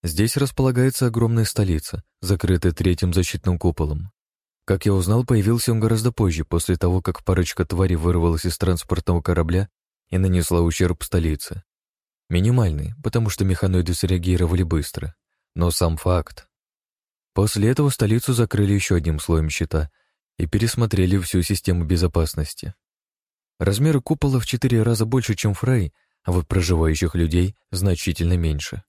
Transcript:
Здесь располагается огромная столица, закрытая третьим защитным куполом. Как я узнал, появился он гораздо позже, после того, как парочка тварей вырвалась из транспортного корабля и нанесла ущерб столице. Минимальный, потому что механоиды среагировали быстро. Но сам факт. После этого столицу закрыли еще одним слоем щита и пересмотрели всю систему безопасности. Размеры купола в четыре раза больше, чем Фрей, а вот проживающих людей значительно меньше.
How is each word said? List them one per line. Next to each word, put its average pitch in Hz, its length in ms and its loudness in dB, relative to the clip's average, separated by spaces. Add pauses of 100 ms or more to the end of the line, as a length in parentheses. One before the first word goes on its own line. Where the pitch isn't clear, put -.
Здесь 85 340 0
располагается 131 680 0
огромная 113 400 0
столица, - 580 -2 (180)
закрытая 90 500 2
третьим 87 420 0
защитным 90 460 0
куполом. 80 520 -2 (540)
Как 98 200 0
я 101 80 4
узнал, 98 300 2
появился 117 480 2
он 113 80 0
гораздо 113 320 0
позже, 80 320 0
после 87 320 -2
того, 90 260 0
как - 220 -6
парочка 90 420 0
тварей 87 320 0
вырвалась 85 480 2
из 87 120 -2
транспортного 87 640 0
корабля 87 480 0 (400)
и 92 80 -2
нанесла 90 440 2
ущерб 85 420 0
столице. 82 600 -4 (680)
Минимальный, 92 640 0 (100)
потому 113 260 0
что 98 160 -2
механоиды 92 480 2
среагировали 90 680 0
быстро. 80 520 -4 (400)
Но 85 160 0
сам 82 240 0
факт. - 520 -2 (840)
После 104 360 2
этого 143 200 2
столицу 117 440 0
закрыли 104 400 2
еще 98 220 0
одним 78 240 0
слоем 78 300 0
щита 76 400 -4 (480)
и 87 80 -2
пересмотрели 101 760 0
всю 87 220 -2
систему 87 440 -2
безопасности. 80 880 -2 (840)
Размеры 131 420 2
купола 139 380 0
в 113 60 -4
четыре 120 380 0
раза 113 220 2
больше, 117 300 0
чем 101 180 -2
Фрей, 117 400 0 (300)
а 90 80 -2
вот 90 160 0
проживающих 82 680 0
людей 87 400 0 (160)
значительно 90 640 0
меньше. 80 540 -4